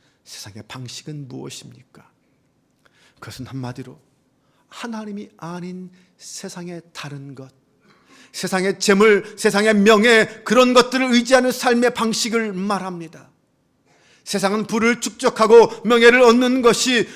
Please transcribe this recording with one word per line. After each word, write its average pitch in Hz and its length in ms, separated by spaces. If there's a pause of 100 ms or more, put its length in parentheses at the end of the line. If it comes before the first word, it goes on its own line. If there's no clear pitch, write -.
(240)
세상의 107 440
방식은 131 600
무엇입니까? 131 840 (1080)
그것은 120 260
한마디로 123 540 (680)
하나님이 214 720
아닌 180 540 (260)
세상의 175 640 (100)
다른 139 440
것, 131 180 (760)
세상의 190 480
재물, 202 580
세상의 214 380
명예, 214 680
그런 247 300
것들을 254 400
의지하는 247 380
삶의 240 420
방식을 226 600
말합니다. 180 760 (960)
세상은 196 420
부를 233 360
축적하고 220 840
명예를 240 400
얻는 247 400
것이 233 520